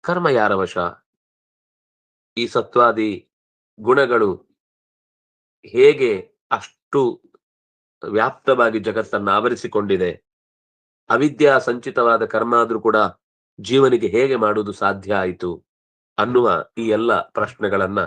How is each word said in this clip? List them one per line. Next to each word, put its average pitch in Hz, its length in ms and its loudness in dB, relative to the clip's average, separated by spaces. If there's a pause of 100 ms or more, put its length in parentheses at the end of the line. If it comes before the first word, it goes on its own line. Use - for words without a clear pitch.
ಕರ್ಮ 175 280 -2
ಯಾರ 107 260 2
ವಶ? 95 240 -4 (1600)
ಈ 117 100 -2
ಸತ್ವಾದಿ 110 800 0 (520)
ಗುಣಗಳು 120 540 2 (1300)
ಹೇಗೆ 123 680 2 (160)
ಅಷ್ಟು 120 720 -4 (800)
ವ್ಯಾಪ್ತವಾಗಿ 113 760 0
ಜಗತ್ತನ್ನ 104 500 -4
ಆವರಿಸಿಕೊಂಡಿದೆ? 101 960 -2 (840)
ಅವಿದ್ಯಾ 135 480 2
ಸಂಚಿತವಾದ 120 680 -2
ಕರ್ಮ 113 300 -2
ಆದ್ರೂ 113 260 0
ಕೂಡ 107 160 0 (640)
ಜೀವನಿಗೆ 120 460 2
ಹೇಗೆ 127 300 0
ಮಾಡುವುದು 104 360 -2
ಸಾಧ್ಯ 98 420 -4
ಆಯಿತು 90 500 -6 (540)
ಅನ್ನುವ 110 460 2 (140)
ಈ 113 100 -4
ಎಲ್ಲ 107 320 0
ಪ್ರಶ್ನೆಗಳನ್ನ 101 880 -4